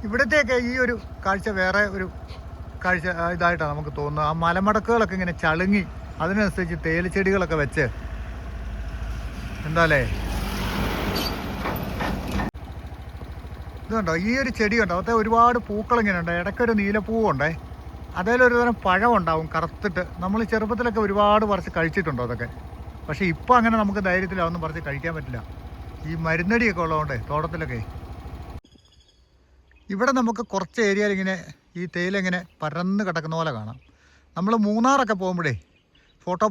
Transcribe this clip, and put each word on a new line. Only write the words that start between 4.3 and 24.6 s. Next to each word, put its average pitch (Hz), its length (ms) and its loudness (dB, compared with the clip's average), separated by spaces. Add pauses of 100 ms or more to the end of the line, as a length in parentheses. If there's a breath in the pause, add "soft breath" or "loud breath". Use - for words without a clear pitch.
മലമടക്കുകളൊക്കെ 202 760 2
ഇങ്ങനെ 180 180 -2 (100)
ചളുങ്ങി 180 360 2 (440)
അതിനനുസരിച്ച് 185 600 0
തേയിലച്ചെടികളൊക്കെ 175 760 2
വെച്ച് 143 220 0 (1800)
എന്താല്ലേ. 160 300 4 (3750)
ഇത് - 120 -6
കണ്ടോ, 170 180 0 (140)
ഈ - 20 2 (120)
ഒരു 262 80 0 (100)
ചെടി 214 200 2
കണ്ടോ, 180 180 2
അകത്തെ 190 240 0
ഒരുപാട് 233 360 6 (100)
പൂക്കൾ 214 360 0
ഇങ്ങനെ 190 180 2
ഉണ്ട്. 170 180 0
ഇടയ്ക്കൊരു 220 400 2
നീലപ്പൂവുണ്ടേ, 202 720 2 (720)
അതേലൊരു 240 380 6
തരം 240 260 4
പഴം 196 320 6
ഉണ്ടാവും 160 280 2 (100)
കറുത്തിട്ട്. 170 480 -2 (180)
നമ്മൾ 196 160 0 (160)
ചെറുപ്പത്തിലൊക്കെ 220 520 0
ഒരുപാട് 208 460 6
പറിച്ച് 185 240 -2
കഴിച്ചിട്ടുണ്ടോ 160 520 0
അതൊക്കെ, 117 220 -6 (580)
പക്ഷേ 156 160 -2 (100)
ഇപ്പോൾ 247 260 4
അങ്ങനെ 226 220 4
നമുക്ക് 202 260 0
ധൈര്യത്തിൽ 185 380 0
അതൊന്നും 170 200 -4